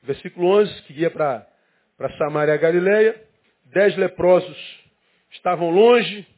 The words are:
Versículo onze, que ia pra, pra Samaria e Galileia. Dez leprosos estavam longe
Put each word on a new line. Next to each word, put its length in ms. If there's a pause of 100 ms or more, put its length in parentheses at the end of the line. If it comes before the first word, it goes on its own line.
Versículo 460
onze, 340
que 120
ia 160
pra, 360 (520)
pra 180
Samaria 380
e 40
Galileia. 680 (460)
Dez 240
leprosos 880 (480)
estavam 380
longe 540 (140)